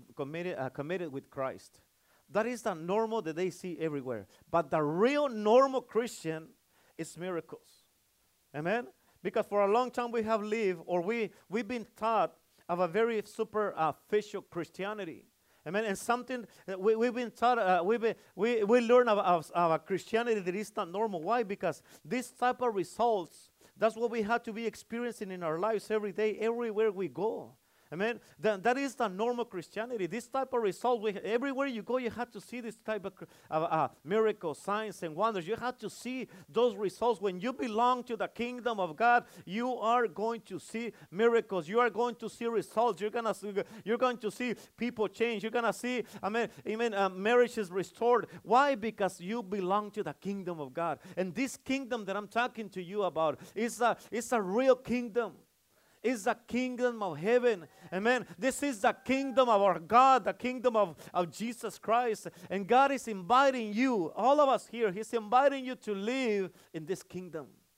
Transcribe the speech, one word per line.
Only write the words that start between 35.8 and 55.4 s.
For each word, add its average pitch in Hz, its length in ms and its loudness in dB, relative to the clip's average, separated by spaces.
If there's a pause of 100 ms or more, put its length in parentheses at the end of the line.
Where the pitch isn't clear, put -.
see 247 380 -8 (220)
those 226 260 2
results. 208 460 0
When 185 200 -2
you 247 120 -2
belong 247 520 0
to 240 120 -6
the 202 100 -2
kingdom 240 540 -4
of 160 160 -2
God, 240 280 4 (200)
you 240 300 -4
are 233 340 2
going 220 380 -4
to 180 120 -10
see 220 360 -8 (180)
miracles. 208 560 2
You 220 100 0
are 240 100 6
going 240 280 -2
to 220 120 -8
see - 180 -6
results. 220 540 0
You're 208 100 -4
gonna 226 240 -2
see, 202 200 -10 (300)
you're 226 140 0
going 247 200 2
to 208 140 -6
see 247 240 -4 (200)
people 226 300 -2
change. 220 380 -2
You're 220 80 -6
gonna 233 200 2
see, 247 300 -4 (220)
amen, 214 240 0 (180)
amen, 226 260 -2
uh, 196 160 2
marriages 214 640 2
restored. 196 560 0 (160)
Why? 277 320 4
Because 208 460 -4
you 214 240 -6
belong 196 480 -2
to 208 100 -6
the 151 120 -8
kingdom 185 440 -8
of 135 160 -10
God. 165 240 -4 (180)
And 185 200 -4
this 254 200 -4
kingdom 254 500 -6
that 190 100 -4
I'm 208 100 -6
talking 233 440 -4
to 185 120 -8
you 196 220 -4
about 156 340 0 (160)
is 226 260 -2
a, 226 160 2 (140)
is 233 220 -6
a 226 100 2
real 247 320 4
kingdom. 240 600 -4 (720)